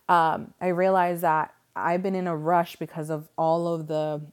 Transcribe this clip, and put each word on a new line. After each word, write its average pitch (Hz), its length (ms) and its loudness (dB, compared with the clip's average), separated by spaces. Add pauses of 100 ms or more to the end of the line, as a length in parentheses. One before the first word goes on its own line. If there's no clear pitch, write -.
Um, 165 520 2
I 180 80 -2
realized 180 540 2
that 156 320 0 (220)
I've 170 260 0
been 190 120 -2
in 185 120 -2
a 170 100 -2
rush 170 400 0
because 156 340 -8
of 156 260 -6
all 165 360 0
of 165 140 -4
the 151 340 -2 (120)